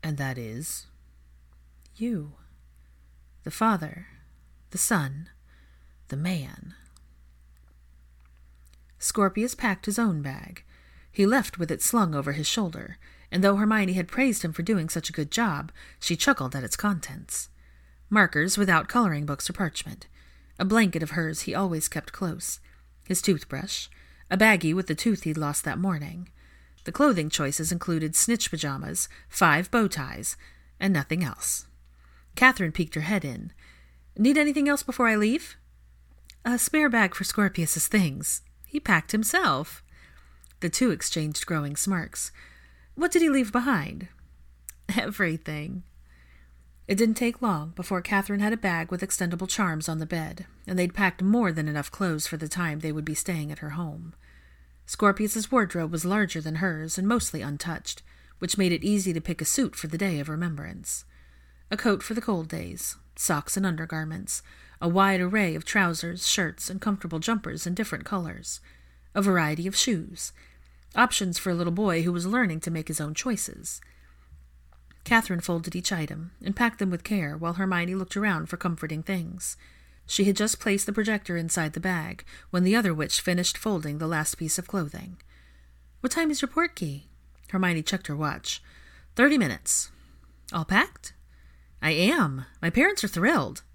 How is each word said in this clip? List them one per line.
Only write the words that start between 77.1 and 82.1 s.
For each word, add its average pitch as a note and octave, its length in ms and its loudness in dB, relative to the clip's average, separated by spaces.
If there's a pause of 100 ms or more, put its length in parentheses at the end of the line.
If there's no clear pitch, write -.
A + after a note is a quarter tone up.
while E3+ 160 -2
Hermione F3+ 400 0
looked F#3 240 -4
around F3+ 320 0
for F3 80 -6
comforting D#3+ 440 -4
things. F3+ 540 -6 (480)
She - 200 2
had G3 120 4
just G#3+ 240 0
placed G3+ 240 2
the G#3 80 -4
projector G3+ 460 -2
inside E3 340 -2
the E3+ 80 -6
bag F3 420 -4 (280)